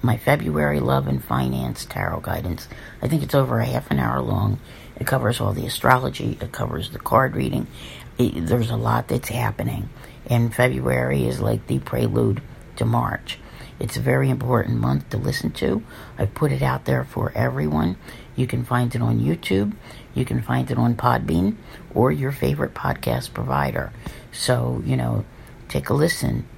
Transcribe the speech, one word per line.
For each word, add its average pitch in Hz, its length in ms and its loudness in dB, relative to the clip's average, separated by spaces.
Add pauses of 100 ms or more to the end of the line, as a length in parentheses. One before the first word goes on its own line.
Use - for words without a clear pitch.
my 117 160 4
February 123 600 2
love 67 300 2
and 67 160 0
finance 64 600 -2
tarot - 360 -4
guidance, - 480 -4 (340)
I 120 60 0
think 143 160 2
it's - 100 -4
over 127 240 4
a 117 60 2
half 123 260 -2
an - 80 2
hour 131 220 0
long. 101 400 0 (340)
It - 140 -4
covers 120 320 2
all 101 120 0
the - 140 -4
astrology. 127 760 2
It - 120 -6
covers - 380 -4
the - 100 -12
card - 340 2
reading. - 320 -2 (500)
It, 95 300 0
there's 117 240 2
a 117 60 -2
lot 113 320 0
that's 123 200 -2
happening. 110 600 -2 (380)
And 117 280 4
February 127 720 2
is - 140 0
like 55 260 2
the 67 140 0
prelude - 600 2 (360)
to 117 80 0
March. - 560 0 (400)
It's - 160 -4
a 113 40 -2
very 131 300 4
important 123 480 2
month 131 320 2
to - 60 -2
listen - 380 0
to. 214 280 0 (340)
I - 100 0
put 139 260 2
it 135 100 0
out 131 220 0
there 131 180 2
for - 320 -2
everyone. 147 640 2 (400)
You 127 100 2
can 123 180 -2
find 123 300 0
it 120 80 0
on 117 160 4
YouTube. 185 560 2 (400)
You 131 100 2
can 120 180 0
find 123 280 0
it 123 80 -2
on 120 160 4
Podbean 123 640 2 (360)
or 127 200 6
your 139 180 0
favorite 139 420 0
podcast - 600 -2
provider. 67 580 0 (380)
So, 123 560 0
you 131 100 2
know, 117 280 0 (420)
take - 220 -4
a 117 60 2
listen 143 520 2 (120)